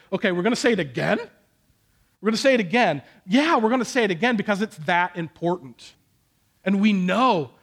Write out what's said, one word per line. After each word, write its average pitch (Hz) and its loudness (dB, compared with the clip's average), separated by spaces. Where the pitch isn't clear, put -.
"Okay, 190 -2
we're 175 -2
gonna 175 0
say 240 0
it 190 0
again? 151 -2
We're 202 -2
gonna 220 -2
say 269 2
it 247 4
again." 175 0
Yeah, 254 2
we're 220 2
gonna 247 0
say 240 0
it 196 0
again 220 0
because 202 -2
it's 214 -6
that 175 -2
important. 165 -6
And 196 2
we 214 4
know 185 0